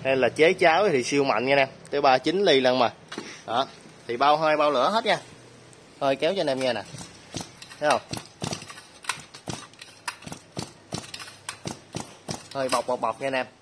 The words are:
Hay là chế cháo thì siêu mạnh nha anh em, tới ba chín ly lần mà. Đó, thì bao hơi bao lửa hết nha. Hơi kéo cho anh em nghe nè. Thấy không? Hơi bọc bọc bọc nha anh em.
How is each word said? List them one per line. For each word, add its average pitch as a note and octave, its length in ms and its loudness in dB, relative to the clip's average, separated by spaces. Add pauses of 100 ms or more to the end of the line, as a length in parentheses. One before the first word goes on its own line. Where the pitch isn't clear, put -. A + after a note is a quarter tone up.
Hay C3+ 120 2
là C3 140 4
chế D#3 240 4
cháo F3+ 360 4
thì C3 140 2
siêu C#3+ 200 0
mạnh A#2+ 220 0
nha C3+ 80 2
anh C#3 60 6
em, C3+ 80 4 (220)
tới C#3+ 120 -2
ba C3+ 160 6
chín E3+ 260 0
ly D3+ 160 6
lần B2+ 200 2
mà. A2+ 140 2 (520)
Đó, B2+ 220 -4 (400)
thì A#2+ 100 -4
bao C#3+ 200 4
hơi D#3 200 2
bao D3+ 140 2
lửa C3+ 180 2
hết A3+ 160 -2
nha. F#3+ 120 0 (840)
Hơi C#3 160 2
kéo D#3 200 0
cho F#3+ 60 -4
anh D3+ 80 -2
em C3 100 -2
nghe B2+ 140 0
nè. G#2 100 -6 (960)
Thấy D3+ 100 0
không? A#2+ 120 2 (4000)
Hơi C3 160 -4
bọc B2 180 -2
bọc B2 140 -2
bọc A2+ 200 -4
nha C3+ 60 -4
anh C3+ 60 -4
em. B2+ 120 -2 (160)